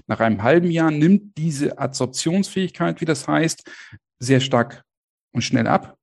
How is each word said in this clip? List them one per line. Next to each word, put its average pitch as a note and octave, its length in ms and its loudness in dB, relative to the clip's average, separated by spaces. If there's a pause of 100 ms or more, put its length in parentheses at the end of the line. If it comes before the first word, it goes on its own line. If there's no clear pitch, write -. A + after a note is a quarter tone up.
Nach - 100 -4
einem G#2+ 240 0
halben E3+ 300 4
Jahr E3 180 0
nimmt E3+ 480 2
diese D3+ 400 -4
Adsorptionsfähigkeit, E3+ 1200 -4
wie - 60 -6
das D3+ 220 -4
heißt, D#3 340 -2 (560)
sehr C3 220 2
stark B2+ 420 -2 (500)
und B2 100 -4
schnell A2+ 260 0
ab. - 340 -2